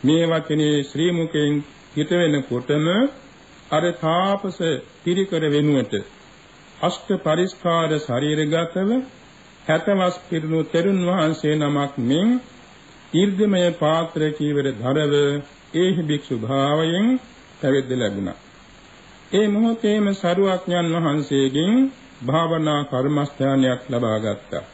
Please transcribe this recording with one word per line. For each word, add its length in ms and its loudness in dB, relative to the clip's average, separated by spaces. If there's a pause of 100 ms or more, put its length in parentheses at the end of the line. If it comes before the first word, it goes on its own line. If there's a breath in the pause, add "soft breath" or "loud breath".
මේ 260 2
වචනේ 560 0
ශ්‍රී 300 -2
මුඛයෙන් 420 0 (340)
පිට 220 -4
වෙනකොටම 760 0 (800)
අර 160 0 (120)
තාපස 640 -2 (380)
පිරිකර 500 -2
වෙනුවට 480 2 (880)
අෂ්ට 280 -4 (120)
පරිස්කාර 800 0
ශරීරගතව 920 -2 (720)
හැතවස් 600 0
පිරුණු 420 -2
තෙරුන් 400 0
වහන්සේ 500 0
නමක් 380 0 (100)
මෙන් 260 2 (800)
ඊර්ධමය 540 2 (100)
පාත්‍ර 580 0
චීවර 380 -2
ධරව 460 0 (560)
ඒහි 320 0
භික්ෂු 340 -4
භාවයෙන් 680 0 (480)
පැවිද්ද 380 0
ලැබුණා. 460 -4 (920)
ඒ 180 2
මොහොතේම 640 2
සරුවඥන් 800 0
වහන්සේගෙන් 800 0 (480)
භාවනා 640 0
කර්මස්ථානයක් 1000 0
ලබා 340 0
ගත්තා. 540 -6